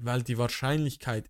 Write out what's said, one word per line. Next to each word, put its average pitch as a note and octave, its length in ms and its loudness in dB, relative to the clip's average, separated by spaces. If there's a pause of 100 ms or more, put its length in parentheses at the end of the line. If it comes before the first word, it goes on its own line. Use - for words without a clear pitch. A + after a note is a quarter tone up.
Weil B2 220 0
die A#2+ 160 0
Wahrscheinlichkeit C3 920 0